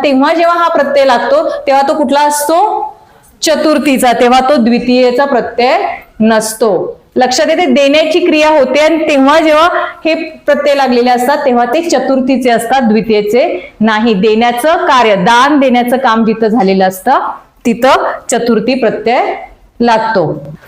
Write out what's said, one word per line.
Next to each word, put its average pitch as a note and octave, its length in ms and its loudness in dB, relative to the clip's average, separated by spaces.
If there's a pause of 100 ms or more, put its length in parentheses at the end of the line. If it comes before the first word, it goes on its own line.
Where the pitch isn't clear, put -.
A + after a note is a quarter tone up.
तेव्हा C#4 300 2
जेव्हा E4+ 240 2
हा E4+ 100 0
प्रत्यय C#4+ 380 0
लागतो C4+ 440 0
तेव्हा C4+ 380 0
तो D#4 60 0
कुठला C#4+ 280 0
असतो? F4+ 720 -2 (460)
चतुर्थीचा. D4 680 0
तेव्हा A#3+ 280 2
तो C4 160 2
द्वितीयेचा B3 720 0
प्रत्यय B3+ 520 -2 (440)
नसतो. A3 800 -2 (140)
लक्षात B3+ 340 0
येते? F4 160 0
देण्याची D4 540 2
क्रिया D4+ 300 2
होते C#4 300 2
आणि D#4 300 0
तेव्हा C#4+ 300 2
जेव्हा D#4 300 2 (360)
हे D#4+ 100 0
प्रत्यय D4 600 -2
लागलेले B3 340 0
असतात B3 280 0
तेव्हा B3 280 0
ते D#4+ 240 -2
चतुर्थीचे C4 600 0
असतात, A#3 320 0
द्वितीयेचे A3 1000 -2
नाही. A3 320 0
देण्याचं A#3 600 0
कार्य, B3+ 400 2
दान A#3+ 440 2
देण्याचं B3 380 0
काम A3+ 280 0
जिथं A3 220 0
झालेलं F#3+ 400 0
असतं B3 320 -2 (460)
तिथं B3+ 460 0 (200)
चतुर्थी A#3 420 -2
प्रत्यय B3+ 600 -2 (480)
लागतो. A3 600 -2 (240)